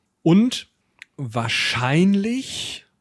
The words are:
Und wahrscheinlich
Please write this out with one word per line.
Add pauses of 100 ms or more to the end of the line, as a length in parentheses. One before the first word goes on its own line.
(220)
Und (480)
wahrscheinlich (160)